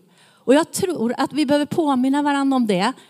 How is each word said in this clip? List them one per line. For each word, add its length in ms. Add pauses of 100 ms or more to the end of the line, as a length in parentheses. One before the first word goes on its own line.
(280)
Och 260
jag 180
tror 460
att 160
vi 120
behöver 200
påminna 560
varandra 340
om 120
det, 260 (160)